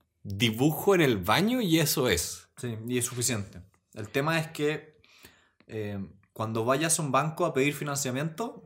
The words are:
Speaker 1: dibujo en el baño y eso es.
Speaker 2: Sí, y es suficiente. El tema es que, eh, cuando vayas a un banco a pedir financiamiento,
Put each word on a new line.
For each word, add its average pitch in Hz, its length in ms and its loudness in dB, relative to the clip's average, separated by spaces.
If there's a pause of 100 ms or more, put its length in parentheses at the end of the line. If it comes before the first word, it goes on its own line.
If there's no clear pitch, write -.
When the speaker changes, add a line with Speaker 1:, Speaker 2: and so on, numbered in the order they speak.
(240)
Speaker 1:
dibujo 120 720 2
en 175 40 4
el 131 180 6
baño 151 420 2
y 165 180 2
eso 147 300 2
es. - 480 -2
Speaker 2:
Sí, 117 200 -6 (120)
y 123 100 0
es 117 60 0
suficiente. 117 580 -4 (320)
El 107 140 -12
tema 156 320 0
es 156 80 -6
que, 147 500 -4 (720)
eh, 104 360 -8 (280)
cuando 113 320 -4
vayas 147 340 2
a 175 40 -2
un 139 100 -2
banco 156 340 0
a - 80 -4
pedir 143 180 4
financiamiento, 147 920 -6